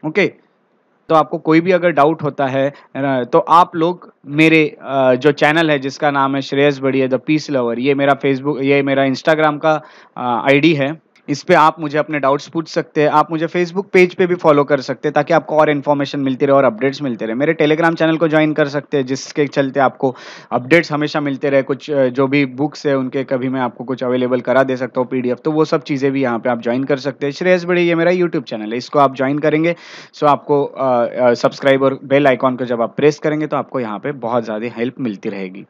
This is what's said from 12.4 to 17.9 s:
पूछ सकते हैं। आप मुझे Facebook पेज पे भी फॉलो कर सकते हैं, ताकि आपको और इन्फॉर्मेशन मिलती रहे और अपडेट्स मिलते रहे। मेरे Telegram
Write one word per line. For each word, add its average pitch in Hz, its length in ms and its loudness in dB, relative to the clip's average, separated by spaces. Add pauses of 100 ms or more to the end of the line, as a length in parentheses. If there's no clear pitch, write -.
पूछ 165 200 -8
सकते 156 340 -2
हैं। 147 60 4
आप 151 220 2
मुझे 165 160 -4
Facebook 180 460 -4
पेज 180 220 4
पे 190 120 0
भी 175 80 0
फॉलो 151 300 4
कर 139 160 0
सकते 127 280 -6
हैं, 143 40 -4
ताकि 147 200 0
आपको 156 240 0
और 151 140 4
इन्फॉर्मेशन 143 500 -2
मिलती 135 260 0
रहे 139 100 4
और 139 80 4
अपडेट्स 131 380 0
मिलते 113 240 -6
रहे। 110 80 -4
मेरे 147 200 0
Telegram 160 440 0